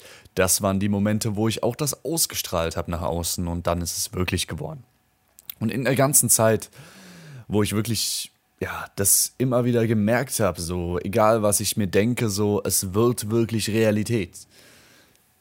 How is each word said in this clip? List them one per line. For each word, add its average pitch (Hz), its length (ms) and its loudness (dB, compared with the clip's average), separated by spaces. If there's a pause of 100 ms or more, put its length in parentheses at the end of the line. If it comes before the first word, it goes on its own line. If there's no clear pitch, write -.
(340)
das - 260 2
waren 98 180 2
die 101 120 0
Momente, 104 460 0
wo 110 120 0
ich 104 140 -4
auch 120 120 0
das - 300 -6
ausgestrahlt 90 720 -2
habe 85 140 -4
nach 80 120 -4
außen 85 460 -4
und 85 180 -6
dann 85 140 0
ist 85 160 -6
es - 160 -6
wirklich 90 340 -2
geworden. 120 380 -10 (760)
Und 110 100 -2
in 131 140 -4
der 131 100 2
ganzen 139 340 4
Zeit, 110 420 4 (760)
wo 104 160 2
ich 101 100 0
wirklich, 107 600 -4 (260)
ja, - 280 -8 (100)
das - 420 2
immer 127 260 2
wieder 120 220 2
gemerkt 113 540 2
habe, 95 200 2
so, 87 380 -2
egal 107 460 4
was 104 160 2
ich - 160 -4
mir 101 100 0
denke, 110 440 2
so, 104 340 2
es 98 300 -2
wird 110 360 2
wirklich 113 380 0
Realität. 107 720 0 (1000)